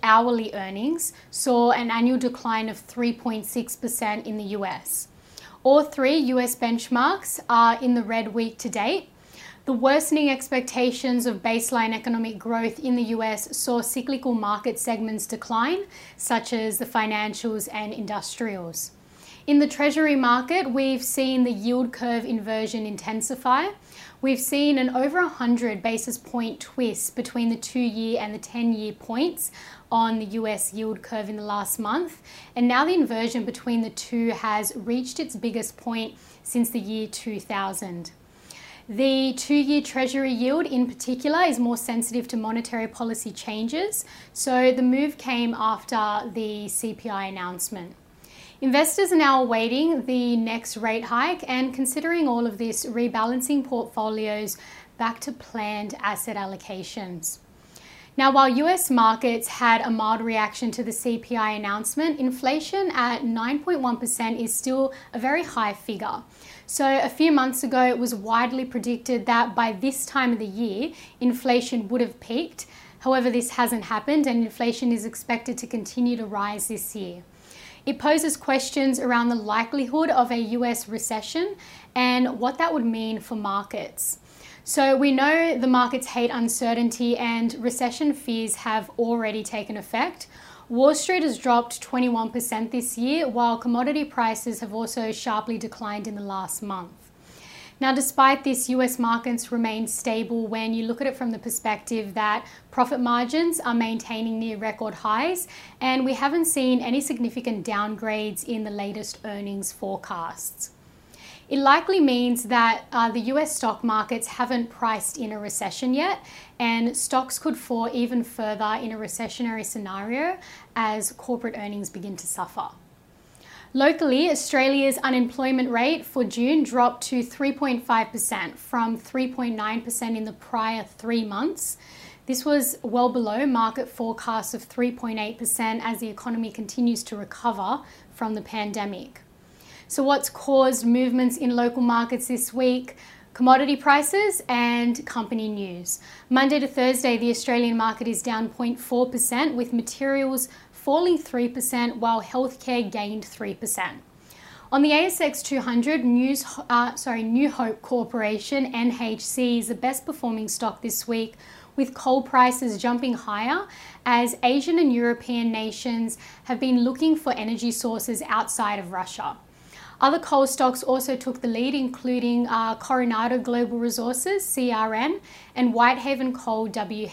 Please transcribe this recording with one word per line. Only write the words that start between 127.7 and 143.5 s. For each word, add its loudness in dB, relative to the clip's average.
five 2
percent -6
from -2
three -4
point -4
nine -4
percent -4
in -4
the -8
prior -4
three -2
months. -4
This -2
was 2
well 2
below 0
market 0
forecasts -6
of -10
three 0
point -6
eight -6
percent -2
as -2
the -6
economy -4
continues 0
to -10
recover -4
from -4
the -6
pandemic. -6
So -2
what's 2
caused 4
movements 4
in 0
local 2
markets 2
this -2
week? 0
Commodity 8